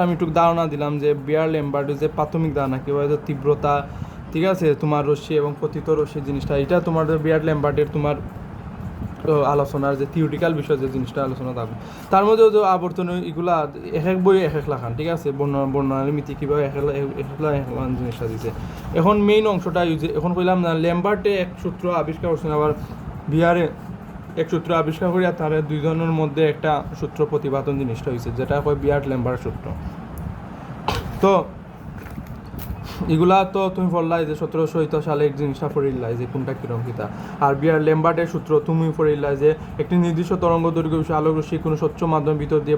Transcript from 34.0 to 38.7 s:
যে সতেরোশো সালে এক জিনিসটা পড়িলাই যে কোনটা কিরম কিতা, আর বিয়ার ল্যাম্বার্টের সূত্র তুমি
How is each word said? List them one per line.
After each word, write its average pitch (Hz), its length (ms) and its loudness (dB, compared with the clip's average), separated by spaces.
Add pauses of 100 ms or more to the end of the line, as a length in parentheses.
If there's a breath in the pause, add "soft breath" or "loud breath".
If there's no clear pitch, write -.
যে 151 120 -4
সতেরোশো 156 640 0
সালে 147 180 2
এক 139 160 2
জিনিসটা 143 340 -2
পড়িলাই 127 440 0
যে 123 140 -4
কোনটা 135 260 -4
কিরম 117 280 -4
কিতা, 113 180 -6 (400 loud breath)
আর 139 160 4
বিয়ার 156 260 4
ল্যাম্বার্টের 160 460 2
সূত্র 156 180 -4 (160)
তুমি 160 200 2 (100)